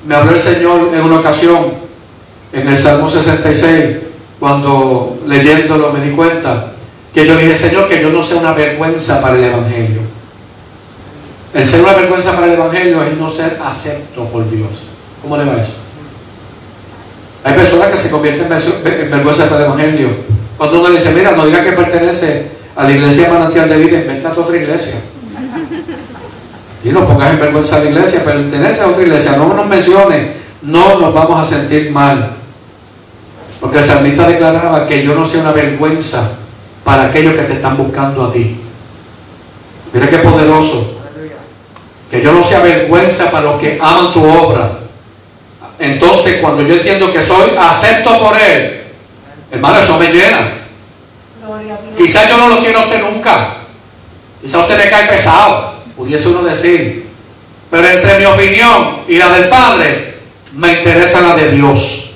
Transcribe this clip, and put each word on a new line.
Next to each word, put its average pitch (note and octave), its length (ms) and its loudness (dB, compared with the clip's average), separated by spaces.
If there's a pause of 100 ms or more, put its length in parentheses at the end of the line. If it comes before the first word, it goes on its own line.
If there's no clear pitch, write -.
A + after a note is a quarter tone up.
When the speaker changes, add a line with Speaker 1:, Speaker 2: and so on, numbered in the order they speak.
Speaker 1:
me D3+ 80 -4
habló D#3 200 4
el E3+ 60 2
Señor E3+ 540 2
en D#3+ 80 0
una D#3+ 180 2
ocasión, E3+ 540 2 (800)
en C3+ 140 -4
el C#3 100 2
Salmo D3 320 2
sesenta D#3 400 0
y D3+ 60 2
seis, D#3+ 420 2 (420)
cuando C3+ 880 -2
leyéndolo D3+ 640 2
me C#3 100 -4
di C#3+ 100 -4
cuenta, D#3+ 640 -2 (400)
que D#3 120 2
yo D#3+ 100 4
dije, D#3+ 200 2
"Señor, F3+ 340 0
que D#3+ 120 0
yo D3+ 80 0
no E3 140 0
sea E3+ 140 -2
una E3 160 -2
vergüenza D3+ 680 -2
para C3 140 0
el B2+ 80 2
Evangelio". A2+ 580 -2 (1500)
El C3 140 0
ser E3+ 140 4
una G3 120 4
vergüenza F#3 400 0
para E3+ 140 0
el E3+ 60 2
Evangelio E3+ 500 0
es D#3 140 -4
no D#3 120 -6
ser D#3+ 340 -6
acepto C#3+ 640 -10
por A2 240 -6
Dios. G#2+ 200 -6 (520)
¿Cómo C#3 160 -6
le D3 80 -2
va C#3 80 -2
eso? A2+ 200 -6 (1700)
Hay C3+ 100 -2
personas F3 360 4
que - 80 -2
se E3+ 120 -2
convierten D3+ 340 -2
en E3 60 -4
verso-, E3 360 -2
en D3 260 -2
vergüenza D3 380 0
para D3 120 0
el D3 60 2
Evangelio. C#3+ 420 0 (480)
Cuando E3 220 0
uno F3 100 2
dice, E3+ 220 2
"Mira, F#3+ 200 2
no D#3+ 140 2
diga D#3+ 180 2
que F#3 100 0
pertenece E3+ 760 -2 (240)
a C#3 80 -4
la C#3 80 2
iglesia C#3+ 420 2
Manantial E3 340 2
de D#3 100 2
Vida, D#3+ 220 2
invéntate C#3+ 400 -6
otra E3+ 180 -2
iglesia". D3+ 380 -4 (1900)
Y A2+ 60 -2
no - 160 2
pongas C#3 260 2
en D3+ 80 0
vergüenza D3+ 360 0
a D3+ 40 2
la D3 100 0
iglesia, F3 340 0
pertenece D3 580 -2
a G3 60 0
otra F3+ 160 2
iglesia, D3 340 2
no D#3+ 160 2
nos G3+ 140 -2
mencione, F#3+ 680 2 (300)
no F3 360 2
nos D#3 140 0
vamos D#3+ 260 2
a D#3 40 -2 (140)
sentir D3 340 -2
mal. C#3 400 0 (1300)
Porque C3+ 180 -2
el D3 60 2
salmista C#3+ 440 2
declaraba E3 600 0
que C#3+ 160 -2
yo C#3+ 100 0
no D#3+ 120 0
sea D#3+ 160 -2
una D#3 100 -2
vergüenza D3 840 -2 (460)
para C3 220 0
aquellos D#3 300 0
que D3+ 80 -2
te C3+ 100 -4
están C#3 240 -4
buscando C3+ 480 -2
a A2+ 60 -4
ti. A2+ 260 -2 (1400)
Mira C3+ 160 0
qué E3 80 2
poderoso. D#3 800 2 (1120)
Que B2 120 -2
yo D3+ 120 4
no F3 100 6
sea - 180 2
vergüenza F3 680 2
para D#3 160 -2
los D3 160 -2
que D3 180 -4
aman F3 320 2
tu E3 120 2
obra. D#3+ 560 2 (1000)
Entonces, E3 640 2
cuando D3 220 0
yo D3+ 100 2
entiendo F#3 400 0
que E3 80 0
soy F#3 380 2
acepto A3 600 2
por G#3+ 160 2
Él, - 460 0 (680)
hermano, - 280 2
eso F3+ 200 2
me E3 120 2
llena. F#3+ 420 2 (920)
Speaker 2:
Gloria G#3+ 300 -12
a G#3 60 -14
Dios. - 140 -16
Speaker 1:
Quizás G#3+ 320 2
yo A#3 100 2
no A#3+ 120 4
lo A#3 100 2
quiero A3+ 200 0
a A3 60 2
usted A3+ 160 -2
nunca. G#3 560 -2 (840)
Quizás C#3 140 -8
a E3+ 80 2
usted G#3 140 -2
le G3+ 120 2
cae G#3 180 2
pesado, G#3 640 0 (220)
pudiese D3+ 340 -2
uno F3 140 0
decir. E3+ 640 -2 (600)
Pero E3+ 180 2
entre E3 320 4
mi G3 60 2
opinión G3 840 2
y E3+ 100 2
la F3+ 120 4
del C4+ 200 2
Padre, - 640 0 (380)
me E3+ 200 0
interesa F3 480 2
la E3+ 140 2
de D#3 160 2
Dios. C#3 640 0